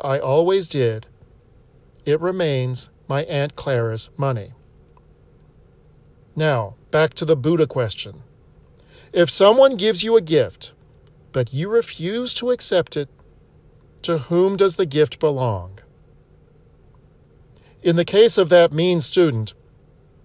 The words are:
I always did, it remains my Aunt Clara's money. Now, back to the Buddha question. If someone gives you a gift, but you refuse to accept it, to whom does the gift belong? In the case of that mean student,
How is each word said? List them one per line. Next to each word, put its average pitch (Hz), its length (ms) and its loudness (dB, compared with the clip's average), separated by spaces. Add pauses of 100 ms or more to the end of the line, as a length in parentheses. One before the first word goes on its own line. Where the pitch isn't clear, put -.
I 139 140 -2
always 170 500 2
did, 117 380 -2 (1000)
it 151 160 0
remains 147 680 -4 (180)
my 139 160 -4
Aunt 147 320 -6
Clara's 117 640 -4
money. 127 340 -4 (1800)
Now, 127 380 -2 (160)
back 156 240 2
to - 100 -6
the 151 120 4
Buddha 156 300 2
question. - 560 -6 (920)
If 175 160 2
someone 254 460 4
gives 196 280 -2
you 226 120 0
a 220 40 6
gift, 151 520 -2 (600)
but 127 220 -4
you 165 160 -6
refuse 226 640 -4
to 240 160 -4
accept 190 480 -2
it, 143 100 -6 (960)
to 170 160 -2
whom 180 400 0
does 190 180 2
the 185 100 0
gift 147 320 0
belong? 113 600 -4 (2000)
In 170 140 2
the 170 80 2
case 220 320 4
of 180 140 2
that 170 220 6
mean 170 280 0
student, 131 540 0 (720)